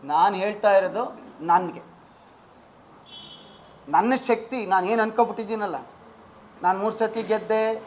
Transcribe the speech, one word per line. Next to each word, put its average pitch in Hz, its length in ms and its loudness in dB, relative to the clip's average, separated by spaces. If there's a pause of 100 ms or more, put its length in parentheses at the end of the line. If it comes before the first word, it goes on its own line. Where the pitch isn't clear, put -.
(120)
ನಾನು 180 300 4
ಹೇಳ್ತಾ 208 360 2
ಇರೋದು 190 240 0 (480)
ನನಗೆ, 175 320 0 (2000)
ನನ್ನ 233 180 4 (160)
ಶಕ್ತಿ, 226 300 -2 (140)
ನಾನು 185 200 2
ಏನು 226 120 0
ಅನ್ಕೊಬಿಟ್ಟಿದ್ದೀನಲ್ಲ, 220 760 -2 (840)
ನಾನು 185 180 2
ಮೂರು 220 180 -2
ಸತಿ 220 300 -2
ಗೆದ್ದೆ 220 340 0 (220)